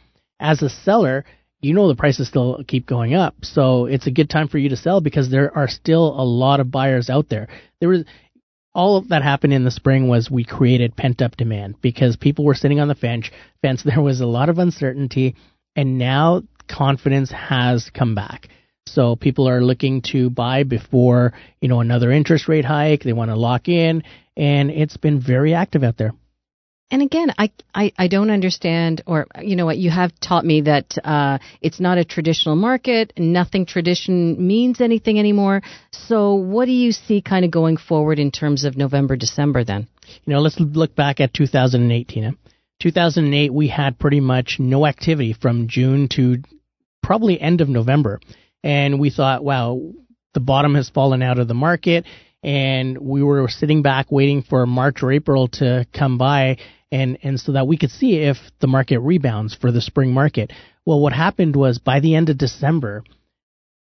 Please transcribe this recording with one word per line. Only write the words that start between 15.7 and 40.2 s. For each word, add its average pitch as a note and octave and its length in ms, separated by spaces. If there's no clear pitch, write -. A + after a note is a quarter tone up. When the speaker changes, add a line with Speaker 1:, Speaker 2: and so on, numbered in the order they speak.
Speaker 1:
and C3 220
now D3 460
confidence C#3 640
has B2 580
come A#2 240
back. - 360
So A#2+ 300
people C3 340
are B2 120
looking B2+ 500
to B2+ 180
buy B2 320
before, B2 720
you C3+ 100
know, B2 100
another A#2 320
interest D3+ 360
rate D#3 180
hike. D3+ 360
They B2 120
wanna A2+ 220
lock A#2+ 320
in, E3 360
and C#3+ 340
it's D3+ 280
been D3 220
very C3 360
active E3+ 280
out A2+ 140
there. A2 160
Speaker 2:
And C4+ 120
again, D#4 360
I, G#3+ 140
I, G3+ 220
I F#3 100
don't G3 240
understand, E3+ 760
or, D#3+ 220
you F#3+ 160
know F3 80
what, D#3+ 120
you F3+ 120
have F3 320
taught - 240
me D#3 160
that, D3 420
uh, C#3+ 340
it's D#3+ 220
not F3+ 160
a E3+ 80
traditional D#3+ 500
market, A3+ 600
nothing F3 480
tradition F3+ 800
means A#3 320
anything A3+ 400
anymore. G3+ 440
So G#3 440
what G3 280
do B3+ 80
you B3 220
see G#3 260
kinda F#3 300
going D#3+ 260
forward D3+ 440
in C#3+ 120
terms D3 320
of C3+ 140
November, C#3 400
December C3 480
then? G#2 240